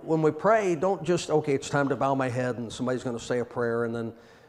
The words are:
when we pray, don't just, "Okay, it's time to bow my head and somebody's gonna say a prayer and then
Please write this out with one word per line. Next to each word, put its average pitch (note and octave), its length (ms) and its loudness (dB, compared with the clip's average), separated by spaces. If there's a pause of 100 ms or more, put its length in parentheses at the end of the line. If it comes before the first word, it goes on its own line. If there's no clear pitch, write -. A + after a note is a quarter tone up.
when D#3+ 220 0
we D3+ 80 6
pray, F#3+ 440 4
don't F#3 280 0
just, E3 260 0
"Okay, D3+ 240 2
it's - 160 -2
time C#3+ 220 2
to C3+ 60 0
bow C3+ 180 2
my C3 160 0
head B2 260 -2
and A#2 160 -8
somebody's B2+ 320 -4
gonna A#2+ 140 -4
say B2 220 -2
a A2+ 40 -2
prayer A#2 400 -2
and A2+ 100 -4
then A2+ 200 -6 (340)